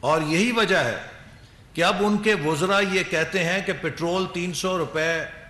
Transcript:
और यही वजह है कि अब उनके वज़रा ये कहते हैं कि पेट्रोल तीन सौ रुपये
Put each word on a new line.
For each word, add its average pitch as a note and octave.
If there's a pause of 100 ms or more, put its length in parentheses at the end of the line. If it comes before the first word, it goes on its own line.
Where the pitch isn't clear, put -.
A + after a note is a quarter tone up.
और D#3
यही E3+
वजह F#3+
है A#2+ (760)
कि D#3+
अब F#3
उनके G#3
वज़रा E3
ये F#3+
कहते E3
हैं F3+
कि G3
पेट्रोल E3+
तीन F3+
सौ F#3
रुपये D#3+ (300)